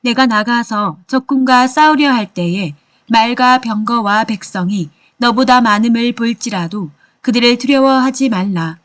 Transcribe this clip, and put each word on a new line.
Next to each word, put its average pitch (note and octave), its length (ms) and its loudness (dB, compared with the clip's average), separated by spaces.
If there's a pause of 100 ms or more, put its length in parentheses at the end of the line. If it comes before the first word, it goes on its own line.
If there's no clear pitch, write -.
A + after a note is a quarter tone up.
내가 B3 260 0
나가서 G#3+ 800 -2
적군과 C4 600 0
싸우려 D4+ 420 2
할 A3+ 240 0
때에 F3 400 -4 (340)
말과 B3 500 2
병거와 A3 680 -2
백성이 F#3+ 680 -6 (260)
너보다 B3 440 2
많음을 A#3 520 2
볼지라도 G#3 800 -6 (300)
그들을 A#3+ 380 2
두려워하지 C4+ 720 0
말라. F3+ 560 -2